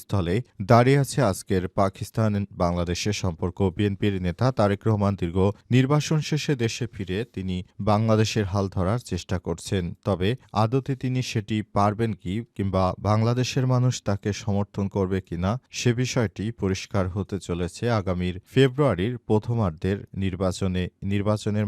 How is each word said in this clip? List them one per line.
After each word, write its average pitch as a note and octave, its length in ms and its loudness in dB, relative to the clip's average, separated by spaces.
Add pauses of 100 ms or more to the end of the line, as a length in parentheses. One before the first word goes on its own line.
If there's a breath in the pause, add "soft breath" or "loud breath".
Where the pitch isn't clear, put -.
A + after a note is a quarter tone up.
স্থলে F#2 340 0 (360 soft breath)
দাঁড়িয়ে B2+ 320 8
আছে - 160 -2 (120)
আজকের F#2 320 -2 (160)
পাকিস্তান G#2 520 0 (320)
বাংলাদেশের F2 580 0
সম্পর্ক। F2 360 -4 (180)
বিএনপির G2+ 400 0 (120)
নেতা F2 240 0
তারেক G2+ 360 2
রহমান G2+ 340 2
দীর্ঘ F2 160 -2 (380 soft breath)
নির্বাসন D3 440 2 (100)
শেষে D3+ 240 -2 (100)
দেশে A2+ 300 -4
ফিরে F#2 240 -6 (180)
তিনি F#2 220 -4 (340 soft breath)
বাংলাদেশের A2 600 2
হাল G2 140 0 (100)
ধরার G2+ 240 0 (120)
চেষ্টা F2+ 340 -4
করছেন, F2 380 -4 (240)
তবে F#2+ 220 0 (340 soft breath)
আদতে C3 300 0 (100)
তিনি B2+ 160 -2 (120)
সেটি A2 260 -2 (200)
পারবেন G#2 340 2 (100)
কি F2 120 -6 (220)
কিংবা F#2+ 280 0 (260)
বাংলাদেশের A#2+ 640 2
মানুষ B2 200 2 (140)
তাকে G#2 220 -2 (140)
সমর্থন G2+ 420 -2 (100)
করবে F#2+ 260 0
কিনা F2 300 -2 (280)
সে B2 100 2 (120)
বিষয়টি A2+ 440 -2 (160)
পরিষ্কার F#2+ 440 -2 (100)
হতে G2 220 -4 (100)
চলেছে F2 360 -4 (160)
আগামীর F2+ 360 -2 (180)
ফেব্রুয়ারির B2+ 600 2 (160)
প্রথমার্ধের G#2 680 0 (260)
নির্বাচনে। F#2 600 -2 (280)
নির্বাচনের G#2 560 0